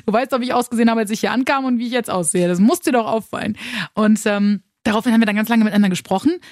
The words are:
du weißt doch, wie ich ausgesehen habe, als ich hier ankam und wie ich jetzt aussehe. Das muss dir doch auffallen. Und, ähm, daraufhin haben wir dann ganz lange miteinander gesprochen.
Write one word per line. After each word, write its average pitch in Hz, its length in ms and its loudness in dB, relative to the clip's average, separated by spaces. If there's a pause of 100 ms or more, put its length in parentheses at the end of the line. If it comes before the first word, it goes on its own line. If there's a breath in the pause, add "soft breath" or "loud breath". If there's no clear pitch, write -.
du 214 60 -2
weißt 247 200 0
doch, 254 80 -2
wie 240 40 -4
ich 247 100 -4
ausgesehen 233 340 0
habe, 226 120 0
als 208 100 -4
ich 220 80 -4
hier 208 140 -2
ankam 269 320 -2
und 247 160 -2
wie 240 60 -6
ich 233 60 -6
jetzt 240 180 -4
aussehe. 180 360 0
Das 180 140 0
muss 262 200 4
dir 302 120 -2
doch 226 140 0
auffallen. - 520 -6 (360 loud breath)
Und, 214 300 2
ähm, 202 380 0 (260)
daraufhin 220 240 0
haben 226 80 4
wir 226 60 2
dann 208 100 -2
ganz 214 120 -2
lange 226 160 2
miteinander 208 260 2
gesprochen. 196 500 -2 (120)